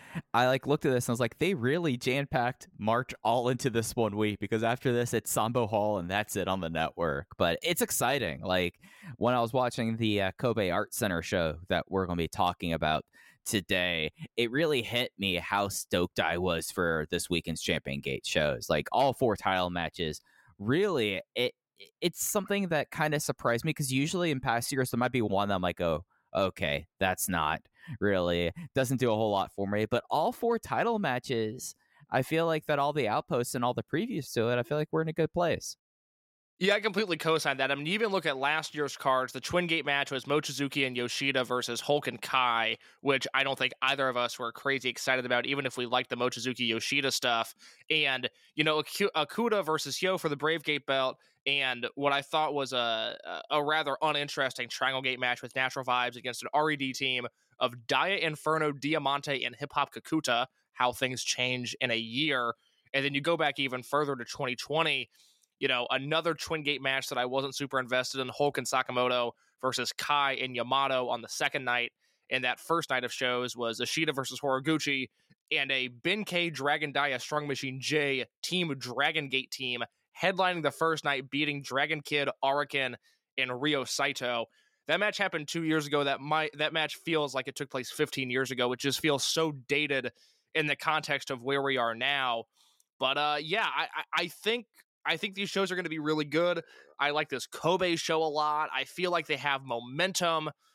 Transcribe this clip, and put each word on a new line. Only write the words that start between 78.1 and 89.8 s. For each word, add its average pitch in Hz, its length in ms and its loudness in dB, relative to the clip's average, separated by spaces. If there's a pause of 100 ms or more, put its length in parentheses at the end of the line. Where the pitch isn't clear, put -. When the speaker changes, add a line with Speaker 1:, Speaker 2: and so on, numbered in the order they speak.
Speaker 2:
Team 175 340 0
Dragon 139 520 0
Gate 131 220 -2
team 123 320 -6 (380)
headlining 180 400 2
the 147 100 0
first 160 340 -2
night, 139 240 -2
beating 143 320 -2
Dragon 147 400 -2
Kid, 143 260 0 (160)
Arakin, 139 520 0 (420)
and 127 240 -2
Ryo 143 240 2
Saito. 123 640 -2 (420)
That 170 100 4
match 208 180 0
happened 180 300 -2
two 170 160 -4
years 156 240 2
ago. 143 160 2
That 139 160 0
might, 151 380 -2
that 151 160 -2
match 156 220 -2
feels 147 380 -2
like 131 140 -4
it 135 80 -10
took 143 140 -8
place 127 200 -6
fifteen 135 400 -2
years 127 220 0
ago, 123 160 2
which 123 140 -2
just 139 180 0
feels 143 240 2
so 160 300 0
dated 139 580 -2 (440)